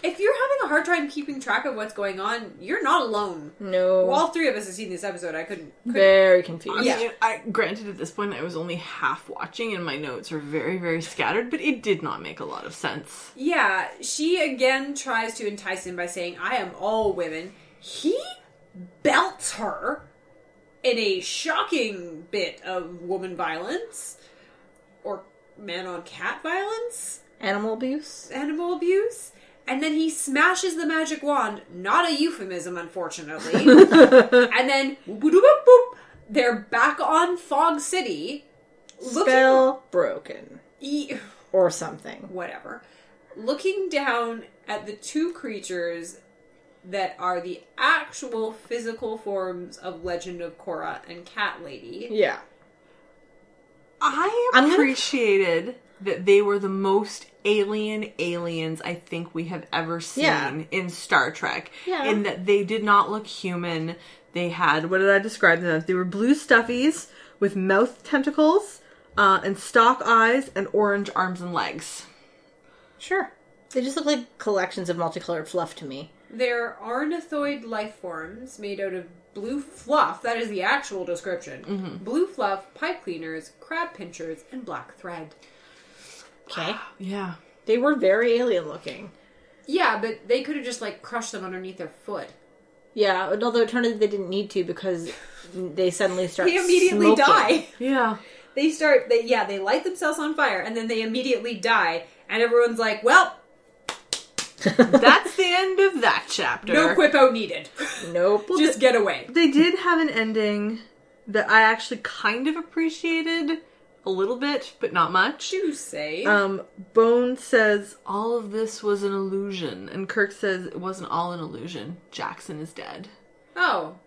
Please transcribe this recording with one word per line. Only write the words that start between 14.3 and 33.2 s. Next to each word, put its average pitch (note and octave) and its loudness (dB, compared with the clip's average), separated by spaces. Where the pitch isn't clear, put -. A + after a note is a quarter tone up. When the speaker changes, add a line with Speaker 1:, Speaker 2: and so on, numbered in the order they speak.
Speaker 1:
again C4+ 0
tries A3+ -4
to A3 -6
entice F#3+ -8
him F3+ -10
by F3 -4
saying, F3 -8
"I G#3 -4
am F#3 -6
all G#3+ 0
women." E3 -6
He G4+ -4
belts - 0
her A3+ -8
in A#3+ 2
a G3 0
shocking G#3+ -4
bit F#3 -6
of F3 -8
woman F3+ -6
violence. F3 -8
Or G3 -8
man F#3 -10
on F3 -10
cat - -10
violence. G#4 -6
Speaker 2:
Animal G#3 -2
abuse. B3+ -8
Speaker 1:
Animal D4+ -4
abuse. F#4+ -2
And C4 -2
then D#4 -2
he D#4+ 0
smashes E4 0
the D#4+ -6
magic D#4 -2
wand, B3 -2
not G#3 0
a D#4+ 0
euphemism, F#3 -4
unfortunately. E3+ -8